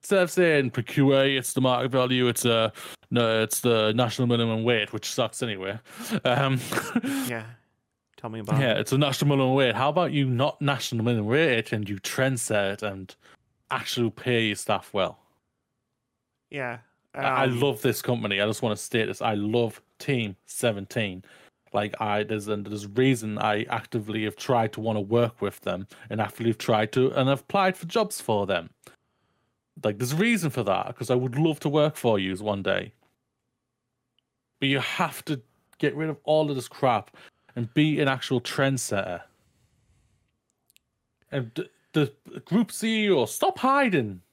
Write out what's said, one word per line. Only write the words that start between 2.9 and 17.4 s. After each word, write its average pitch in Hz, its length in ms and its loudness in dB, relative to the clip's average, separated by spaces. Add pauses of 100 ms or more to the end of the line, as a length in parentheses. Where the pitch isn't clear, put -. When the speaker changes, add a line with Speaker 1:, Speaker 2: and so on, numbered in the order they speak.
Speaker 1:
no, 113 320 2
it's - 180 -2
the 110 340 4
national 123 340 0
minimum 113 340 0
wage, 113 300 0
which - 180 -8
sucks - 320 -4
anyway. 101 360 -6 (460)
Um, 131 400 2
<laughs> - 400 -4 (240)
Speaker 2:
Yeah. 113 160 -8 (720)
Tell 117 140 -10
me 110 100 -10
about 139 200 0
Speaker 1:
yeah, 123 120 2
Speaker 2:
it. 101 60 2
Speaker 1:
it's 110 140 -2
a 135 60 2
national 143 300 2
minimum 131 260 4
wage. 131 200 4
How 127 140 0
about 151 240 0
you 143 140 2
not 131 340 0
national 131 440 -2
minimum 113 220 0
wage 127 460 2
and 104 160 -4
you 101 100 -6
trendset 107 840 -2
and 98 320 -8 (560)
actually 120 400 -2
pay 117 360 0
your 104 100 -2
staff - 360 -2
well? 92 260 -2 (1300)
Speaker 2:
Yeah. 123 280 -6 (360)
Speaker 1:
I, 139 60 -8
I 135 240 2